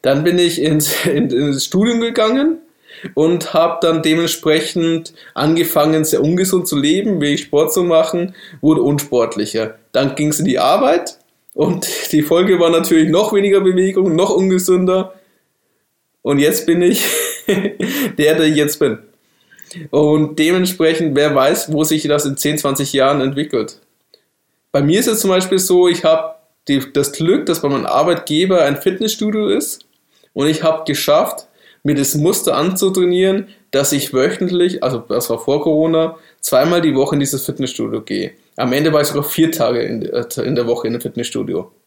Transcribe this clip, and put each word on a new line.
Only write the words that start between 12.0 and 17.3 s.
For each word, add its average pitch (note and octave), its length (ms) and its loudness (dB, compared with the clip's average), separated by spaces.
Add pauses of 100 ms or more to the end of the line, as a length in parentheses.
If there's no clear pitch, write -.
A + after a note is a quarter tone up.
die D3+ 100 2
Folge F3 380 2
war E3+ 100 4
natürlich D#3+ 400 2
noch G3+ 240 2
weniger G3 280 4
Bewegung, F#3 540 2
noch F#3+ 140 2
ungesünder. F#3 840 2 (1040)
Und C#3+ 160 0
jetzt D3 300 0
bin E3+ 160 2
ich - 200 2 (220)
<laughs> - 220 -10